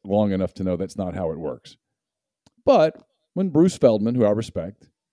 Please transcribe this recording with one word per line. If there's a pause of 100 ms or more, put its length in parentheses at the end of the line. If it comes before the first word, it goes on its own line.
long
enough
to
know
that's
not
how
it
works. (880)
But (300)
when
Bruce
Feldman,
who
I
respect, (240)